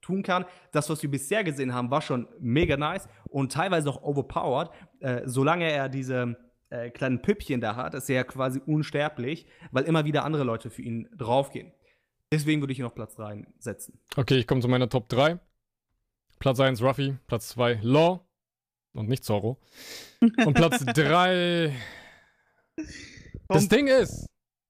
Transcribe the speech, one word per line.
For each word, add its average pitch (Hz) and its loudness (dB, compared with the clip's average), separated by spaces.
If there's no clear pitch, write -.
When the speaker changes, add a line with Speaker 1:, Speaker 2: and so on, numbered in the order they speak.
Speaker 1:
tun 190 -4
kann. 185 0
Das, 147 0
was 156 -4
wir 147 -4
bisher 196 -2
gesehen 135 -4
haben, 123 -4
war 143 0
schon 123 -2
mega 147 2
nice 156 -4
und 135 -2
teilweise 160 0
auch - -8
overpowered. 143 -2
Äh, 123 -4
solange 151 2
er 135 -2
diese, 127 -4
äh, 120 -8
kleinen 127 -2
Püppchen 156 -2
da 110 -2
hat, 127 -6
ist 131 -8
er 127 0
ja 127 0
quasi 131 -4
unsterblich, 151 -2
weil 131 0
immer 151 2
wieder 147 0
andere 151 -2
Leute 117 -4
für - -14
ihn 113 -8
draufgehen. 127 -2
Deswegen 151 2
würde 135 -4
ich 131 -6
ihn 135 -6
auf 117 -12
Platz 110 -12
drei 107 -12
setzen. - -12
Speaker 2:
Okay, 131 4
ich 117 0
komme 131 2
zu 123 0
meiner 127 2
Top 117 -2
drei. 151 2
Platz 131 2
eins 131 2
Ruffy, 135 0
Platz - -4
zwei 120 2
Law 160 4
und 107 -4
nicht 127 -2
Zorro. 107 -2
Und 226 4
Platz 156 4
Speaker 3:
<laughs> - -2
Speaker 2:
drei, 170 2
das - -10
Speaker 3:
Komm. 190 4
Speaker 2:
Ding 269 4
ist, 262 2